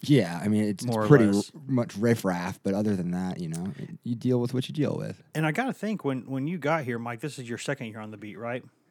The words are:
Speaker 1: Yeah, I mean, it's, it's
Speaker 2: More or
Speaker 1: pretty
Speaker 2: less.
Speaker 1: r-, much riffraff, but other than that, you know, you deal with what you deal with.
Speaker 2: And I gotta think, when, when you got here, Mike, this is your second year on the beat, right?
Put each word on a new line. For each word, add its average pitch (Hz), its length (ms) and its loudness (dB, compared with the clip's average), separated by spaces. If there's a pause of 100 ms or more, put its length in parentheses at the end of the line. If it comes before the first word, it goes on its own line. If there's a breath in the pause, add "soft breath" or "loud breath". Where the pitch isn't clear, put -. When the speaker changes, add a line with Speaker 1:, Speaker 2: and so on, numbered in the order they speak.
Speaker 1:
Yeah, 92 420 4
I 101 40 2
mean, 107 180 4
it's, 104 180 -2
it's 120 80 0
Speaker 2:
More 107 140 2
or - 20 2
Speaker 1:
pretty 135 180 6
Speaker 2:
less. 101 300 2
Speaker 1:
r-, 160 100 -16
much 120 320 0
riffraff, 98 640 2
but 98 140 0
other 107 200 2
than 87 160 -2
that, 92 280 -2
you 80 100 -4
know, 85 240 -6 (300)
you 120 100 -2
deal 123 260 2
with 120 140 0
what 127 140 -2
you 139 60 -10
deal 147 220 0
with. - 280 -8 (100)
Speaker 2:
And 160 120 0
I 156 60 2
gotta 240 220 0
think, 202 320 -4
when, 131 240 -2
when 135 180 -2
you 175 120 -4
got 147 240 2
here, 117 160 -2
Mike, 117 200 -6
this 143 200 -8
is 120 100 -10
your 117 80 -4
second 135 300 -4
year 110 120 -10
on 107 120 -10
the 107 60 -14
beat, 104 200 -12
right? 120 260 -6 (280)